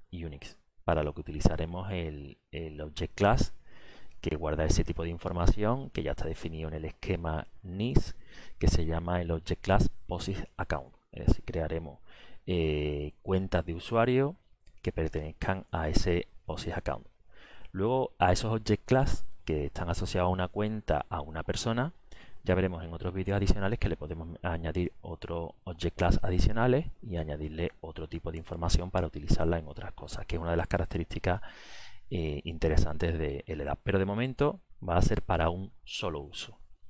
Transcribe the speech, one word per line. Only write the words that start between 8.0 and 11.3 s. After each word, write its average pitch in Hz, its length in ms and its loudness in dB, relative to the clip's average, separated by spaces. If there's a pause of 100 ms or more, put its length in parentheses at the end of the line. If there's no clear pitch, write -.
que - 100 4
se 80 200 4
llama 85 340 0
el 85 80 -4
object 80 340 -2
class 95 280 8 (160)
posis 92 360 -4 (140)
account. 71 340 -4 (200)
Es - 160 -2
decir, - 180 -2